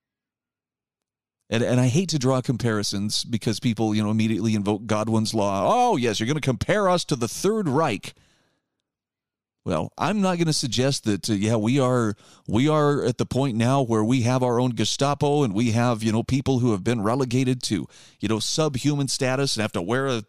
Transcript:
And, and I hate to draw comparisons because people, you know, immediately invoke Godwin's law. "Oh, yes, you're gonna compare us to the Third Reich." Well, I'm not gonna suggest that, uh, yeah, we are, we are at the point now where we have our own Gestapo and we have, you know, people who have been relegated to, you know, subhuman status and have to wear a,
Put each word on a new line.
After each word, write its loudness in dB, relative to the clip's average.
And, 0
and 2
I 4
hate 2
to -2
draw 2
comparisons -2
because -2
people, 0
you 0
know, -2
immediately 0
invoke -2
Godwin's 0
law. 0
"Oh, 2
yes, 0
you're -2
gonna -2
compare 0
us 2
to -2
the -2
Third -2
Reich." -2
Well, -4
I'm 0
not 2
gonna 2
suggest -2
that, -2
uh, 0
yeah, 0
we 2
are, 2
we 2
are 2
at 0
the -2
point -2
now 2
where 2
we 2
have 2
our 2
own 0
Gestapo 0
and 0
we 2
have, 2
you 0
know, 2
people 0
who 2
have -2
been 0
relegated 0
to, -2
you -2
know, 0
subhuman -2
status -2
and -2
have -2
to -2
wear -2
a, -2